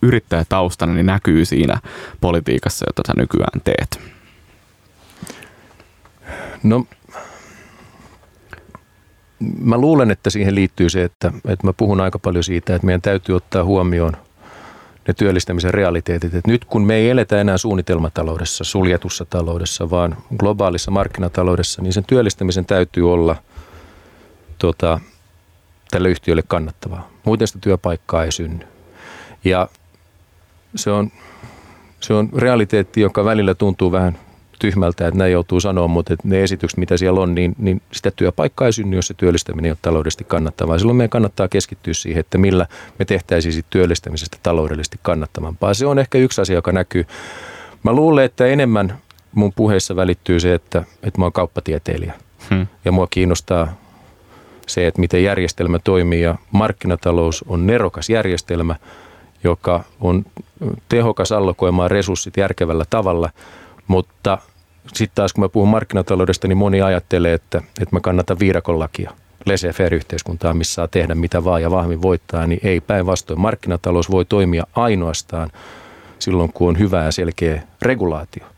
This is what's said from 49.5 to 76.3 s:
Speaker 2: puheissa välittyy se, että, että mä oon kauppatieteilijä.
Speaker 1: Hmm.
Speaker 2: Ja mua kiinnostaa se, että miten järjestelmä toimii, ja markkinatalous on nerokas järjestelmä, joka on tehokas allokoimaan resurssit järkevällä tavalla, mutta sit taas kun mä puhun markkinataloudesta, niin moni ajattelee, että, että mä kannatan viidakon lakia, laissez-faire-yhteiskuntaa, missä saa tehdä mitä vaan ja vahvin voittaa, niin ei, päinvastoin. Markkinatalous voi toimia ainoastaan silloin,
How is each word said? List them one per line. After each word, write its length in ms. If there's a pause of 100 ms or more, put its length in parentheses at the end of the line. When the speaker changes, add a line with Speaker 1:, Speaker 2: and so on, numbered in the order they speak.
Speaker 2:
puheissa 420
välittyy 440
se, 140
että, 300 (200)
että 180
mä 40
oon 80
kauppatieteilijä. 800 (360)
Speaker 1:
Hmm. 180 (180)
Speaker 2:
Ja 60
mua 200
kiinnostaa 640 (920)
se, 200
että 140
miten 220
järjestelmä 560
toimii, 420
ja 140 (160)
markkinatalous 960
on 200
nerokas 420
järjestelmä, 640 (680)
joka 400 (180)
on 240 (640)
tehokas 420
allokoimaan 600
resurssit 460
järkevällä 520
tavalla, 400 (580)
mutta 500 (560)
sit 220
taas 180
kun 100
mä 60
puhun 200
markkinataloudesta, 800
niin 100
moni 240
ajattelee, 520
että, 240
että 380
mä 40
kannatan 400
viidakon 400
lakia, 320 (340)
laissez-faire-yhteiskuntaa, 1080
missä 200
saa 140
tehdä 280
mitä 280
vaan 180
ja 100
vahvin 300
voittaa, 460
niin 160
ei, 180
päinvastoin. 580
Markkinatalous 720
voi 140
toimia 380 (120)
ainoastaan 720 (720)
silloin, 340